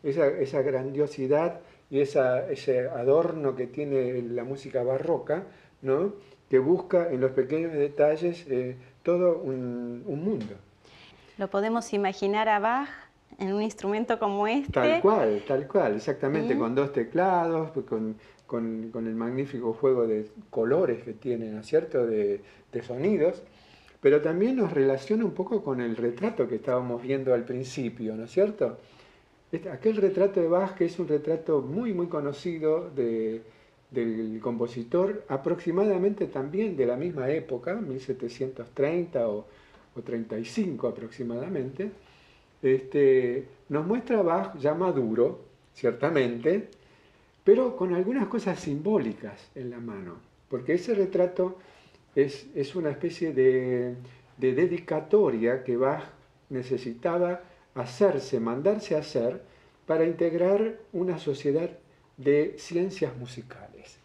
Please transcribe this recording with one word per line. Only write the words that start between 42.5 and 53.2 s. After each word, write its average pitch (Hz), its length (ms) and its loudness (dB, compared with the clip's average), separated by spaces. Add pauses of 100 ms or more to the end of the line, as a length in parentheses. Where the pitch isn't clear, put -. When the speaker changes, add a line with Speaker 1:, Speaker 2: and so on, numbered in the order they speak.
Speaker 1:
este, 131 840 4 (220)
nos 151 180 0
muestra 233 320 0
a 202 40 4
Bach 175 360 0
ya 143 160 2
maduro, 131 680 0 (300)
ciertamente, 131 960 0 (720)
pero 233 320 6
con 180 180 0
algunas 202 320 0
cosas 196 320 -2
simbólicas 143 960 -2
en 123 160 -10
la 120 80 -12
mano, 98 380 -12 (320)
porque 127 260 -2
ese 180 180 0
retrato 185 640 2 (580)
es, 135 400 2
es 139 200 -4
una 165 160 -2
especie 165 420 -4